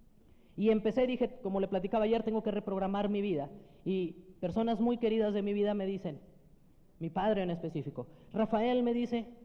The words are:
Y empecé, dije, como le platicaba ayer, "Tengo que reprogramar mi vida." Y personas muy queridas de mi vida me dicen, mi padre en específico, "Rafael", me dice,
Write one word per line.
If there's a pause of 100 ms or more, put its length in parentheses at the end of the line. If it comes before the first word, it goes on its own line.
(560)
Y
empecé,
dije,
como
le
platicaba
ayer,
"Tengo
que
reprogramar
mi
vida." (340)
Y (280)
personas
muy
queridas
de
mi
vida
me
dicen, (800)
mi
padre
en
específico, (240)
"Rafael",
me
dice, (180)